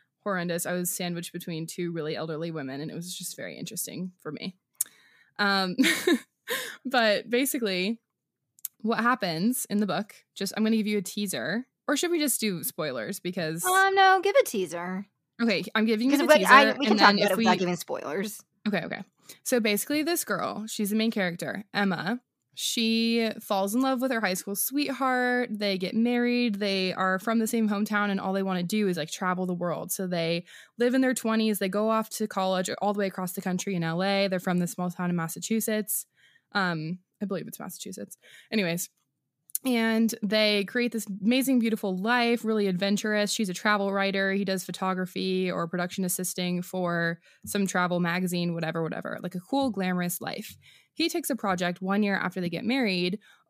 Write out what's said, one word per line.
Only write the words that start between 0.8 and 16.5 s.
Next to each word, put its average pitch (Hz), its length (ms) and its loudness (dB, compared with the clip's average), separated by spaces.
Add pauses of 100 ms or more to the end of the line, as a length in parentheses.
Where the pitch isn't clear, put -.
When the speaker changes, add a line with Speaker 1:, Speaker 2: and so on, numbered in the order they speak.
Speaker 1:
sandwiched 175 440 -6
between 165 340 -8
two 175 240 -6
really 156 240 -4
elderly 160 340 -6
women, 139 320 -8
and 165 80 -6
it - 60 -10
was 175 200 -10
just - 220 -12
very 82 220 -12
interesting 180 640 -8
for 156 100 -10
me. - 240 -10 (800)
Um, 196 380 0
<laughs> - 1120 0
but 226 440 2
basically, 226 720 0 (800)
what 220 220 0
happens 220 680 0
in 208 100 0
the 214 80 2
book, 180 280 -4 (200)
just, 196 220 -6
I'm 214 60 2
gonna 220 140 4
give 208 100 0
you 208 100 2
a 196 60 0
teaser. 185 640 -4 (200)
Or 294 80 2
should 339 160 0
we 339 80 2
just 294 220 0
do 185 220 -2
spoilers? 127 560 -4
Because 170 440 -4
Speaker 2:
Um, 381 320 4
no, 381 260 8
give 392 140 2
a 539 80 8
teaser. 180 640 -4 (360)
Speaker 1:
Okay, 190 220 2 (120)
I'm 220 100 4
giving 226 240 2
you 285 80 4
Speaker 2:
'Cause 294 40 2
Speaker 1:
the 339 60 2
Speaker 2:
but - 120 10
Speaker 1:
teaser, - 120 4